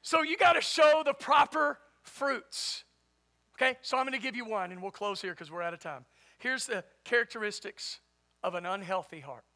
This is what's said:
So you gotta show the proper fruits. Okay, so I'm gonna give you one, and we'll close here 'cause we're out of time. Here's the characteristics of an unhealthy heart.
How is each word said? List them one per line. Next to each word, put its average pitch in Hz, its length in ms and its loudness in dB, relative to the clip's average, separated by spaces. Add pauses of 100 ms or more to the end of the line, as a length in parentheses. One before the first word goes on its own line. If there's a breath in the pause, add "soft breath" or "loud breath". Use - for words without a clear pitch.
So 320 180 2
you 311 160 -2
gotta 349 240 6
show 311 420 6
the 277 100 0
proper 294 680 2 (220)
fruits. - 800 -6 (720)
Okay, 262 260 0
so - 160 -2
I'm 262 80 2
gonna 262 140 -4
give 240 160 -6
you 240 100 -8
one, 196 260 -4
and 185 100 -14
we'll 190 100 -8
close 202 300 -6
here 185 120 -6
'cause 156 160 -16
we're 170 140 -8
out 170 100 -4
of 170 60 -14
time. 135 260 -12 (320 soft breath)
Here's 254 300 -4
the 208 180 -4 (180)
characteristics - 960 -4 (440)
of 180 100 -2
an 175 120 -6
unhealthy 185 560 -6
heart. 131 240 -16 (100)